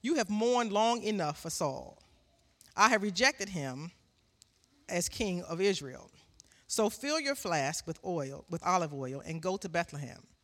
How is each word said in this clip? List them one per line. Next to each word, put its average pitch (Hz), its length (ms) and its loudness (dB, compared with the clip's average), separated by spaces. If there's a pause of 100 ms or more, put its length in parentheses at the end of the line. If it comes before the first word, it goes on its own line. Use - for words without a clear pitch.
'You 302 140 2
have 226 120 2
mourned 233 420 4
long 220 320 4
enough 185 380 -2
for - 80 -10
Saul. 135 500 -4 (760)
I 214 140 8
have 214 120 4
rejected 202 480 2
him 147 420 -6 (960)
as 175 200 0
king 185 360 -2
of 170 180 -4
Israel. 151 480 -2 (580)
So 214 220 2
fill 294 280 -2
your 277 180 0
flask 160 500 -2
with 160 180 -6
oil, 147 460 -4
with 165 140 -4
olive 175 280 4
oil, 135 280 -6
and 160 200 -8
go 185 160 -2
to 190 120 -8
Bethlehem. 160 580 -6 (180)